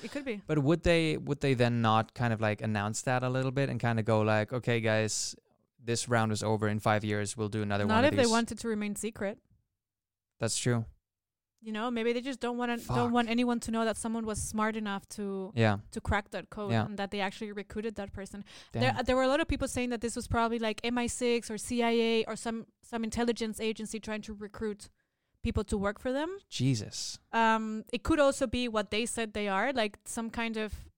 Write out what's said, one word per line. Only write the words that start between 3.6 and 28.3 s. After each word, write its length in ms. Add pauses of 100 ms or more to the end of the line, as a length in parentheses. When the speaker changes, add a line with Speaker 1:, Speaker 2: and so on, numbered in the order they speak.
Speaker 2:
and 100
kinda 220
go 200
like, 300
"Okay, 300
guys, 540 (440)
this 300
round 220
is 100
over. 260
In 120
five 240
years, 340
we'll 120
do 120
another 240
Speaker 1:
Not 120
Speaker 2:
one 80
of 80
Speaker 1:
if 40
they 60
Speaker 2:
these"? 80
Speaker 1:
wanted 280
to 80
remain 280
secret. 420 (1000)
Speaker 2:
That's 180
true. 280 (760)
Speaker 1:
You 140
know, 160
maybe 240
they 80
just 180
don't 180
wanna, 200
Speaker 2:
Fuck. 180
Speaker 1:
don't 160
want 180
anyone 320
to 100
know 120
that 140
someone 280
was 160
smart 360
enough 320
to, 460
Speaker 2:
Yeah. 240 (120)
Speaker 1:
to 80
crack 300
that 220
code 200
Speaker 2:
Yeah. 140
Speaker 1:
and 140
that 100
they 100
actually 320
recruited 440
that 180
person. 320 (260)
Speaker 2:
Damn. 100 (140)
Speaker 1:
There, 80
there 120
were 80
a 40
lot 140
of 60
people 200
saying 220
that 120
this 140
was 120
probably, 320
like, 240
M 160
I 80
six 420
or 80
C 240
I 100
A 340
or 100
some, 320 (160)
some 200
intelligence 560
agency 400
trying 220
to 140
recruit 540 (520)
people 240
to 120
work 220
for 140
them. 240 (100)
Speaker 2:
Jesus. 720 (160)
Speaker 1:
Um, 580
it 120
could 160
also 260